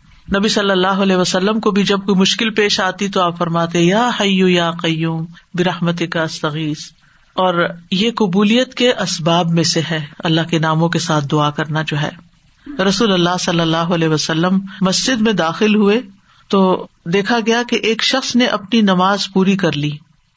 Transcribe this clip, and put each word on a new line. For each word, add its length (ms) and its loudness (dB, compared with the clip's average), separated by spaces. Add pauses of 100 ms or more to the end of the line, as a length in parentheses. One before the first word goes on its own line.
(380)
نبی 100 0
صلی 220 0
اللہ 160 2
علیہ 300 2
وسلم 440 0
کو 100 0
بھی 120 2
جب 220 2
کوئی 140 0
مشکل 320 2
پیش 300 0
آتی 280 -4
تو 120 -2
آپ 180 0
فرماتے، 420 -2
یا 300 2 (100)
حی 340 2
یا 160 2
قیوم 540 -4 (300)
برحمتک 640 -2
استغیث۔ 600 -4 (560)
اور 340 0 (220)
یہ 260 0
قبولیت 580 2
کے 180 2
اسباب 580 0
میں 140 2
سے 160 0 (100)
ہے، 160 -6 (120)
اللہ 220 0 (100)
کے 80 2
ناموں 300 2
کے 100 -2
ساتھ 320 -2
دعا 200 2
کرنا 360 -4
جو 140 -4
ہے۔ 100 -4 (720)
رسول 300 2
اللہ 280 2
صلی 200 0
اللہ 160 0
علیہ 320 0
وسلم 500 0 (220)
مسجد 400 0
میں 120 2
داخل 420 0
ہوئے 260 2 (480)
تو 380 2 (180)
دیکھا 420 0
گیا 220 0
کہ 80 -2
ایک 280 -2
شخص 320 -2
نے 100 4
اپنی 340 0
نماز 520 2
پوری 240 2
کر 160 0
لی 180 -2 (460)